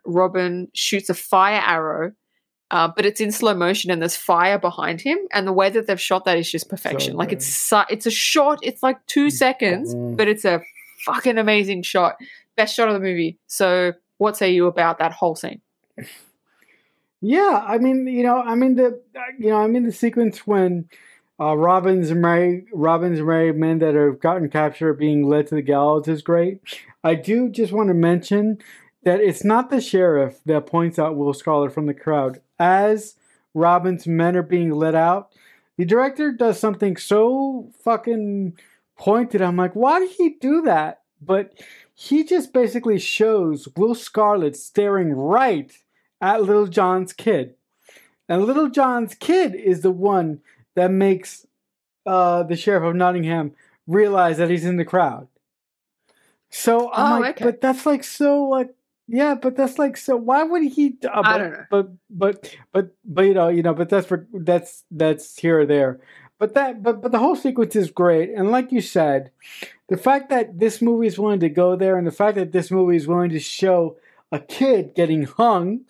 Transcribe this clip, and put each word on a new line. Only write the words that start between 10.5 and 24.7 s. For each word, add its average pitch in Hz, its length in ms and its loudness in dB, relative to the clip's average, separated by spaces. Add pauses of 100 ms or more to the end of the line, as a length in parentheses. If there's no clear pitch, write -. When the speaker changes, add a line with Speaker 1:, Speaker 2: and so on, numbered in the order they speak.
Speaker 1:
fucking 226 320 -2
amazing 202 460 0
shot. 175 320 0 (420)
Best 214 180 0
shot 226 120 2
of 208 80 0
the 196 40 -4
movie. 180 460 -4
So 180 480 0 (240)
what 208 180 0
say 190 160 0
you 180 140 4
about 170 320 0
that 160 160 -2
whole 165 220 -2
scene? - 260 -12 (1600)
Speaker 2:
Yeah, 269 440 2
I 214 120 0
mean, 262 300 0
you 240 160 0
know, 247 180 2
I 233 140 -4
mean 254 200 4
the, 254 120 4 (280)
uh, - 40 -14 (200)
you 214 100 0
know, 214 80 2
I 214 100 2
mean 240 160 2
the 233 80 -2
sequence 233 540 -2
when, 185 440 0 (500)
uh, 151 160 0
Robin's 180 560 2
merry, 175 600 2
Robin's 165 480 0
merry 165 320 2
men 160 260 0
that 156 160 2
have 143 240 2
gotten 165 300 0
captured 156 400 -2